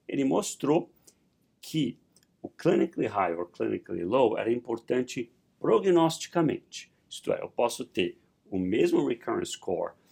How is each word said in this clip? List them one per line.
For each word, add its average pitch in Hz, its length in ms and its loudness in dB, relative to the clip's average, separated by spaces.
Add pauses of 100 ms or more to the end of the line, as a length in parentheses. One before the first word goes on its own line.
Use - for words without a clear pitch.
(120)
Ele 139 120 0
mostrou 165 680 0 (720)
que 143 340 -2 (460)
o - 80 -14
clinically - 560 0
high 95 300 0
or 87 160 -4
clinically 98 520 -6
low 110 360 2
era 107 120 -2
importante 123 800 -4 (280)
prognosticamente. 170 1300 2 (160)
Isto - 240 -6
é, - 120 -2
eu - 40 -8
posso 120 380 -2
ter 90 320 -2 (320)
o 98 80 -4
mesmo 135 500 2
recurrence 110 440 -4
score, 87 420 -6 (180)